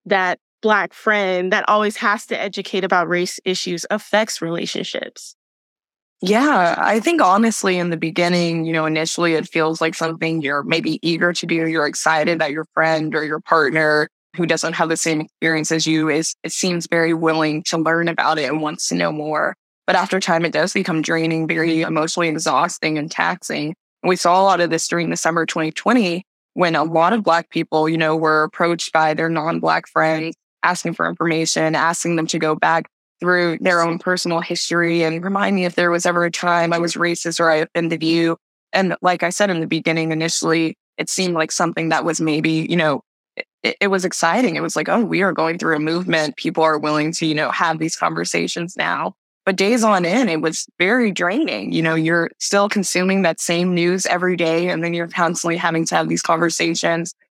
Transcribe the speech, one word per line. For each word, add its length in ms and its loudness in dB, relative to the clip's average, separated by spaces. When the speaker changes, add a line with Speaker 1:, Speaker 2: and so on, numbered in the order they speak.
Speaker 1:
that 320 0
Black 320 2
friend 600 0
that 160 0
always 260 2
has 300 -2
to 120 -6
educate 460 -4
about 240 2
race 380 -2
issues 440 -4
affects 520 -2
relationships? 960 -8
Speaker 2:
Yeah, 560 4
I 220 2
think 220 2
honestly 560 4
in 140 -2
the 60 -4
beginning, 680 0
you 80 -2
know, 120 0
initially 500 0
it 120 -2
feels 320 0
like 160 -2
something 460 -2
you're 220 -2
maybe 380 -2
eager 300 0
to 140 -6
do. 200 0
You're 220 0
excited 520 0
that 120 -2
your 220 -6
friend 420 0
or 80 -2
your 160 -4
partner 680 2
who 100 -2
doesn't 280 0
have 160 0
the 80 0
same 240 0
experience 500 -2
as 160 0
you 220 2
is, 340 -2
it 80 -10
seems 360 -2
very 260 2
willing 500 0
to 140 -4
learn 320 0
about 280 0
it 120 -2
and 120 -2
wants 280 -6
to 60 -4
know 180 0
more. 420 -4
But 80 2
after 240 0
time, 240 0
it 80 -2
does 220 0
become 280 -2
draining, 460 0
very 360 0
emotionally 440 0
exhausting 680 -2
and 120 -4
taxing. 680 -4
And 60 2
we 80 4
saw 240 4
a 20 6
lot 160 6
of 120 2
this 180 -2
during 200 -2
the 60 -2
summer 300 0
twenty 260 -4
twenty 540 0
when 220 2
a 80 2
lot 300 2
of 100 0
Black 260 2
people, 380 0
you 100 0
know, 200 2
were 260 4
approached 480 -2
by 220 4
their 160 -2
non-Black 580 0
friends, 480 0
asking 320 0
for 140 -2
information, 680 0
asking 440 0
them 100 0
to 100 -2
go 160 0
back 360 0
through 400 2
their 220 2
own 180 0
personal 400 -2
history 640 0
and 200 -2
remind 320 0
me 100 0
if 100 -4
there 160 2
was 140 0
ever 200 2
a 60 -2
time 420 0
I 60 0
was 140 -2
racist 460 -2
or 120 4
I 60 4
offended 460 -2
you. 340 2
And 280 2
like 220 0
I 60 0
said 200 0
in 100 0
the 80 -4
beginning, 440 0
initially, 640 0
it 120 -6
seemed 260 0
like 160 -2
something 380 -2
that 160 0
was 160 -2
maybe, 480 0
you 60 0
know, 260 2
it, 180 -2
it 60 2
was 180 0
exciting. 500 0
It 60 -2
was 140 -4
like, 140 -2
"Oh, 140 2
we 180 0
are 120 2
going 240 -2
through 180 0
a 40 -2
movement. 580 -2
People 260 -2
are 140 2
willing 360 -2
to, 120 -4
you 100 0
know, 160 -2
have 280 -2
these 160 -4
conversations 840 -4
now." 360 -4
But 100 0
days 280 2
on 220 4
end, 240 2
it 120 -2
was 260 -4
very 340 2
draining. 600 -2
You 100 0
know, 140 2
you're 340 2
still 300 2
consuming 540 0
that 160 0
same 340 0
news 320 0
every 300 0
day, 340 0
and 140 -2
then 100 -2
you're 140 -4
constantly 500 -2
having 280 0
to 100 -2
have 140 0
these 120 -2
conversations, 960 -2